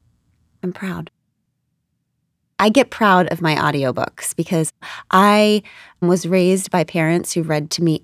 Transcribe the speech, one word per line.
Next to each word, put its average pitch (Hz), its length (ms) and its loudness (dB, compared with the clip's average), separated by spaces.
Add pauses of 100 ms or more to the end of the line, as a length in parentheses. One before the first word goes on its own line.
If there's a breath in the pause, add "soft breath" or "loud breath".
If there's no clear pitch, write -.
(640)
I'm 180 100 -6
proud. 175 380 -12 (1500)
I 208 100 2
get 240 220 2
proud 185 380 2
of 170 120 -4
my 156 140 0
audiobooks 143 800 -4
because 165 360 -2 (400 loud breath)
I 208 500 4 (380 loud breath)
was 175 260 0
raised 185 460 0
by 175 100 0
parents 165 500 -2
who 170 100 -2
read 151 280 -4
to 170 120 -4
me 156 220 0